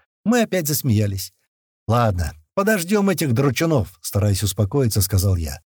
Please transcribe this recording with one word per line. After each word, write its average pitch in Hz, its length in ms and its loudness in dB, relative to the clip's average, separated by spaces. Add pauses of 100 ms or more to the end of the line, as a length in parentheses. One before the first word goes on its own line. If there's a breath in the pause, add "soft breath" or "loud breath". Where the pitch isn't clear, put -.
(240)
Мы 233 180 2
опять 185 240 -2
засмеялись. 107 680 -2 (540)
«Ладно, 104 480 0 (200)
подождём 196 560 0
этих 160 220 0
дручунов», — 139 680 0
стараясь 101 400 0
успокоиться, 107 600 0
сказал 95 340 0
я. 76 340 -6